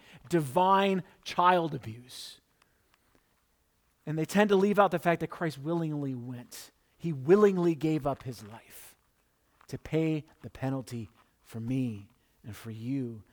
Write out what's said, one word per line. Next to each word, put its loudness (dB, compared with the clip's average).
divine 4
child 2
abuse. -14
And -4
they 0
tend 2
to 6
leave 4
out 4
the -2
fact 0
that -6
Christ -6
willingly -4
went. -14
He -6
willingly 4
gave -2
up -4
his -12
life -20
to -10
pay -2
the -14
penalty -8
for -12
me -4
and -14
for -14
you -8